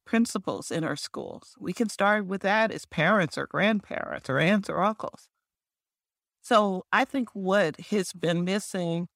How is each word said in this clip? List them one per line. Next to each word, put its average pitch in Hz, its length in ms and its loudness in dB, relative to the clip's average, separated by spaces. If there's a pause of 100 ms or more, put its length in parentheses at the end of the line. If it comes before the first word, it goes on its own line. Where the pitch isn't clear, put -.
principals 214 680 -2
in 160 120 -2
our 147 120 -2
schools. - 640 -12
We 185 140 -6
can 220 160 -2
start 208 380 2
with 190 140 -6
that 214 300 2
as - 140 -10
parents 175 520 2
or 139 100 -4
grandparents - 840 -2
or 135 100 2
aunts 196 300 2
or 160 140 0
uncles. - 440 -4 (1120)
So 202 520 4
I 233 120 4
think 262 280 -4
what 185 440 2 (120)
has 202 240 -2
been 175 320 0
missing 180 720 -2